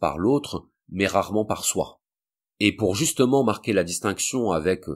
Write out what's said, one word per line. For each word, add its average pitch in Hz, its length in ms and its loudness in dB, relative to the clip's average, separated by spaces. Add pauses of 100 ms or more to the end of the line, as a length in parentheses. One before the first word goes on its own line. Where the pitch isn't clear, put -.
par 76 180 0
l'autre, 123 500 0 (200)
mais 92 180 -2
rarement 98 380 0
par - 200 -6
soi. - 360 -2 (600)
Et 101 140 4
pour 98 200 0
justement 135 500 2
marquer 107 280 -2
la 95 120 4
distinction 98 680 -2
avec 85 320 0 (120)